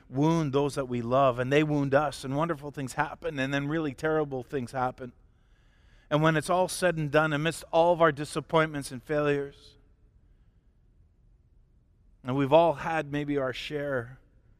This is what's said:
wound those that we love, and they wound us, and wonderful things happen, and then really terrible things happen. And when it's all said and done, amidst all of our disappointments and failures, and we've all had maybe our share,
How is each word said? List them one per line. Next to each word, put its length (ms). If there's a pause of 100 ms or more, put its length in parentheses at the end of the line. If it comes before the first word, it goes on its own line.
wound 440
those 220
that 120
we 140
love, 360
and 140
they 120
wound 300
us, 300
and 140
wonderful 340
things 220
happen, 460
and 140
then 140
really 260
terrible 480
things 300
happen. 400 (960)
And 120
when 160
it's 120
all 200
said 260
and 160
done, 220
amidst 400
all 180
of 100
our 120
disappointments 800
and 120
failures, 720 (2500)
and 140
we've 160
all 200
had 380
maybe 260
our 140
share, 680 (400)